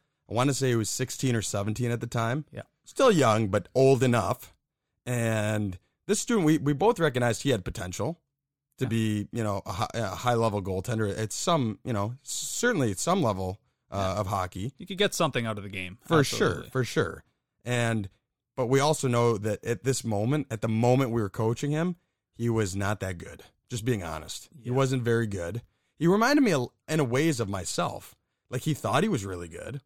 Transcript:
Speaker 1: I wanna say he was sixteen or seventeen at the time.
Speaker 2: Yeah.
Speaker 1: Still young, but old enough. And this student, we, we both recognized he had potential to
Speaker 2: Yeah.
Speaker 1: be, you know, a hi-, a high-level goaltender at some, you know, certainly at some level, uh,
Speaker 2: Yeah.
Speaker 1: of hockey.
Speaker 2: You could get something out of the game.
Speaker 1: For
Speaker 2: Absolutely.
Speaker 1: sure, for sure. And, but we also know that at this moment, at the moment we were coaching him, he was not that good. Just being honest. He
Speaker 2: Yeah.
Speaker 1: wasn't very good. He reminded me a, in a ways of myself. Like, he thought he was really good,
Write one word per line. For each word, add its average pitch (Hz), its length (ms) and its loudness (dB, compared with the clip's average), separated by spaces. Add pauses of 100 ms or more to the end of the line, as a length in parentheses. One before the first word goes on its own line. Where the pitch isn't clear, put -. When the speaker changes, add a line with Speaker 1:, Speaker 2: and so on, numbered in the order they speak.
(300)
Speaker 1:
I - 40 -8
wanna 131 200 2
say 131 160 0
he 120 60 2
was 110 140 0
sixteen 127 460 -2
or 110 60 0
seventeen 107 500 -2
at 120 100 -2
the 123 60 -8
time. 120 440 -2
Speaker 2:
Yeah. - 120 -14 (200)
Speaker 1:
Still 262 280 4
young, 113 380 6
but 101 260 0
old 135 260 6
enough. 120 520 0 (520)
And 107 720 0 (300)
this 214 120 0
student, 208 260 2
we, 156 120 6
we 139 160 0
both 196 260 2
recognized 123 440 0
he 127 80 0
had 107 140 0
potential 101 540 -6 (580)
to 131 80 -2
Speaker 2:
Yeah. 117 40 -6
Speaker 1:
be, 110 420 0
you 117 120 -2
know, 101 220 -2
a - 60 -10
hi-, 104 220 -4
a 113 140 -4
high-level 113 560 0
goaltender 98 520 -2
at - 160 -4
some, 139 520 0
you 123 100 -4
know, 107 300 -2
certainly 190 680 -2
at 92 80 -6
some 180 220 2
level, 95 380 -2 (320)
uh, 98 60 -6 (180)
Speaker 2:
Yeah. 104 60 -4
Speaker 1:
of 95 60 -2
hockey. 98 520 -4
Speaker 2:
You - 80 -14
could 190 100 -10
get 202 160 0
something 127 320 -2
out 110 120 -6
of 98 60 -12
the 101 60 -12
game. 92 320 -10
Speaker 1:
For 165 180 4
Speaker 2:
Absolutely. 120 440 2
Speaker 1:
sure, - 80 -16
for 131 120 -2
sure. 98 400 -4 (400)
And, 113 460 -2 (480)
but 127 100 0
we 135 120 4
also 147 280 2
know 120 300 4
that 104 260 -4
at 120 200 -4
this 131 200 0
moment, 113 460 0
at 107 120 -6
the 117 60 -4
moment 120 440 4
we 117 100 0
were 98 80 -2
coaching 117 420 -2
him, 170 240 -2 (380)
he 117 160 -2
was 107 260 0
not 98 260 -2
that 95 180 -6
good. - 240 -14 (260)
Just 110 160 -8
being 117 180 0
honest. 78 460 -10 (100)
He 120 100 -10
Speaker 2:
Yeah. 123 60 -2
Speaker 1:
wasn't 131 280 2
very 117 240 2
good. 98 340 -6 (360)
He 156 100 2
reminded 233 360 4
me 220 80 4
a, 127 140 0 (260)
in 160 80 2
a 151 60 4
ways 131 340 2
of 110 80 0
myself. 98 680 -6 (340)
Like, 127 140 -6
he 156 100 0
thought 131 300 2
he 226 60 2
was 117 160 -2
really 87 220 -8
good, 101 380 -12